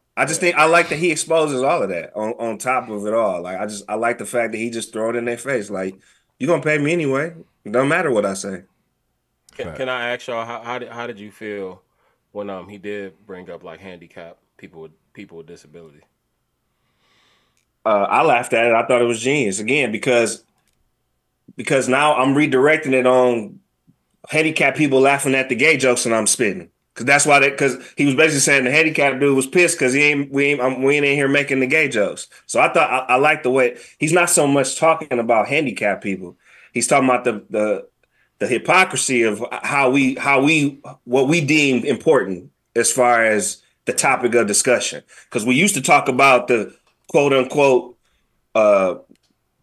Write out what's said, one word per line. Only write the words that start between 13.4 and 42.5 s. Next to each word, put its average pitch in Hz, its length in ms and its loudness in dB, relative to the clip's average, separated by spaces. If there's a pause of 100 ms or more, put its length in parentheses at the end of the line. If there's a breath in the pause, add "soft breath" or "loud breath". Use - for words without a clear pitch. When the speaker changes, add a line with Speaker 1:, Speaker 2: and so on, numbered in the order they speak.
Speaker 2:
up, 87 140 -16
like, 82 160 -18
handicap 85 580 -20 (200)
people 85 240 -20
with, 78 100 -18 (220)
people 85 240 -20
with 80 100 -20
disability? 78 540 -20 (1800)
Speaker 1:
Uh, 104 240 2
I 131 140 2
laughed 123 300 2
at 117 140 2
it. 117 60 4
I 117 120 2
thought 120 160 2
it 120 40 2
was 117 160 -2
genius, 120 380 -2
again, 123 320 -2
because, 117 520 0 (1120)
because 123 320 0
now 143 260 4
I'm 131 200 2
redirecting 143 580 2
it 127 120 2
on 123 540 2 (720)
handicapped 151 480 0
people 135 240 4
laughing 139 340 2
at 131 140 -2
the 123 60 0
gay 143 220 4
jokes 123 280 2
that 117 80 0
I'm 110 140 0
spitting. 95 420 -2 (260)
'Cause 117 100 -10
that's 143 200 4
why 143 140 6
they, 135 120 4
'cause 131 260 -2 (200 loud breath)
he 139 80 2
was 139 100 2
basically 147 260 2
saying 139 240 2
the 123 60 0
handicapped 147 480 0
dude 143 160 2
was 135 120 0
pissed 175 320 2
'cause 127 140 0
he 143 100 2
ain't, 143 280 0
we 139 140 0
ain't, 143 160 0
um, 127 220 -2
we 139 120 2
ain't 143 100 0
in 139 100 0
here 139 120 0
making 139 320 0
the 131 80 2
gay 151 220 0
jokes. 104 380 -4 (180 soft breath)
So 120 160 -2
I 135 100 2
thought, 160 200 0
I, 127 220 -2
I - 40 4
like 151 260 0
the 127 80 0
way, 127 260 0 (220 loud breath)
he's 151 140 -2
not 175 160 2
so 156 180 2
much 139 300 0
talking 156 420 0
about 113 280 0
handicapped 113 560 -4
people. 92 340 -8 (340 soft breath)
He's 117 160 -4
talking 135 220 2
about 123 140 2
the, 107 260 -4
the, 107 380 -2 (520)
the 202 80 -4
hypocrisy 135 760 0
of 110 200 -2 (200)
how 139 260 0
we, 135 260 2
how 139 280 0
we, 143 360 0 (260)
what 131 220 2
we 165 140 2
deem 139 420 2
important 110 680 0 (240)